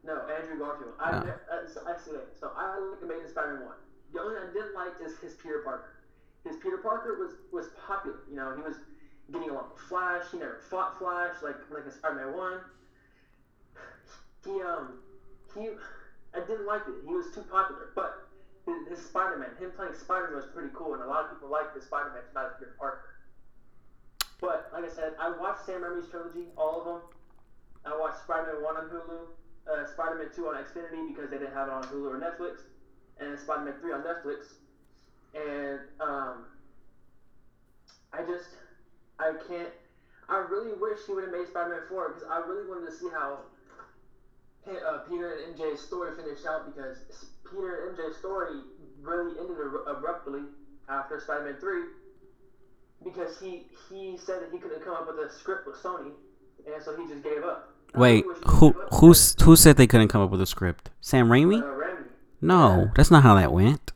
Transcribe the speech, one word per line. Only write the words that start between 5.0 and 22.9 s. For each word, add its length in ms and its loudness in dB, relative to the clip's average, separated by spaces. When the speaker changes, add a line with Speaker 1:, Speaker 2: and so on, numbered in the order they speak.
Speaker 1:
is 160 -14
his 220 -18
Peter 220 -10
Parker. 320 -12
His 140 -12
Peter 200 -6
Parker 400 -6
was, 140 -10
was 200 -12
popular. 320 -10
You 60 -16
know, 200 -10
he 60 -14
was 140 -12
getting 180 -10
along 240 -12
with 80 -20
Flash. 500 -6
He 60 -12
never 220 -12
fought 300 -8
Flash 420 -6
like, 140 -10
like 140 -14
in 60 -16
Spider-Man 460 -8
one. 220 -8
He, 160 -8
um, 380 -10
he, 140 -12
I 120 -8
didn't 200 -8
like 220 -6
it. 200 -14
He 60 -6
was 200 -6
too 100 -16
popular. 520 -4
But 320 -10
his, 320 -10
his 80 -18
Spider-Man, 440 -6
him 160 -12
playing 180 -12
Spider-Man 420 -6
was 180 -12
pretty 200 -14
cool, 200 -10
and 100 -12
a 40 -12
lot 180 -4
of 60 -16
people 180 -18
liked 260 -6
his 100 -16
Spider-Man, 360 -10
not 120 -8
his 140 -14
Peter 200 -20
Parker. 260 -10